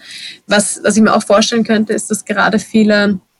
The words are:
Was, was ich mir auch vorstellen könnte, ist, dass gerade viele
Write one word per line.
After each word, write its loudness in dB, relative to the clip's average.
Was, -2
was 0
ich 4
mir 4
auch 0
vorstellen 2
könnte, 0
ist, -6
dass -6
gerade -2
viele 2